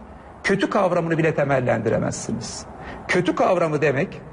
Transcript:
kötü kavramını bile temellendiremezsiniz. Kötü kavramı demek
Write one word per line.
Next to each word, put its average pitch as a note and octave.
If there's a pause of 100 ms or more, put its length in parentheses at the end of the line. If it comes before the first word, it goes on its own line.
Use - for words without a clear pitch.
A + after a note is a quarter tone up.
(440)
kötü G3
kavramını E3+
bile D#3
temellendiremezsiniz. B2+ (420)
Kötü F3+
kavramı E3+
demek D3 (120)